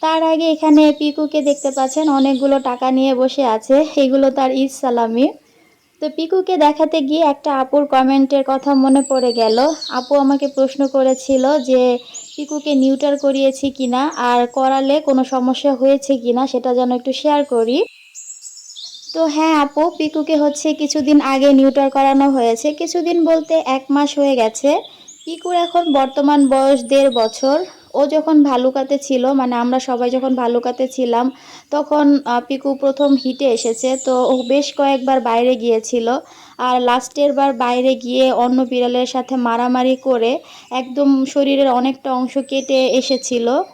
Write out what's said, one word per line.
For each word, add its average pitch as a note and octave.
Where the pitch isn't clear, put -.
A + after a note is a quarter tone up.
তার D#4+
আগে D#4+
এখানে D#4
পিকুকে D4+
দেখতে C#4+
পাচ্ছেন C4+
অনেকগুলো C#4
টাকা C4
নিয়ে C4
বসে C4
আছে, A3+
এগুলো C4+
তার C4
ঈদ C4
সালামি। A#3+
তো D#4
পিকুকে F4+
দেখাতে D4+
গিয়ে D4+
একটা C#4+
আপুর C4
কমেন্টের C4+
কথা C4+
মনে C4+
পড়ে C4
গেল। A3+
আপু B3+
আমাকে C#4
প্রশ্ন C4+
করেছিল C4
যে B3+
পিকুকে D4
নিউটার C4+
করিয়েছি C4+
কিনা B3+
আর B3
করালে C4+
কোনো C#4
সমস্যা B3+
হয়েছে C4+
কিনা A#3+
সেটা B3+
যেন B3
একটু B3
শেয়ার D4
করি। A#3+
তো E4
হ্যাঁ D#4
আপু, D4
পিকুকে D#4
হচ্ছে D4
কিছুদিন D4
আগে C4+
নিউটার C4+
করানো C#4
হয়েছে, A#3
কিছুদিন E4+
বলতে E4
এক C4
মাস C#4+
হয়ে C#4
গেছে। A3+
পিকুর E4+
এখন F4
বর্তমান C#4
বয়স C4+
দেড় C4+
বছর। A#3+
ও C4
যখন D4+
ভালুকাতে C4
ছিল, C4
মানে B3
আমরা B3
সবাই B3
যখন C4
ভালুকাতে A#3+
ছিলাম B3+
তখন, D4
আহ, A#3+
পিকু C4+
প্রথম C#4
হিটে C4
এসেছে, A#3+
তো C4
ও B3+
বেশ C#4
কয়েকবার C4+
বাইরে A#3+
গিয়েছিল। A3+
আর B3
লাস্টের B3+
বার C#4
বাইরে B3+
গিয়ে B3
অন্য B3
বিড়ালের B3
সাথে B3+
মারামারি B3
করে C4
একদম C4
শরীরের C#4
অনেকটা C4
অংশ B3+
কেটে C4+
এসেছিল। B3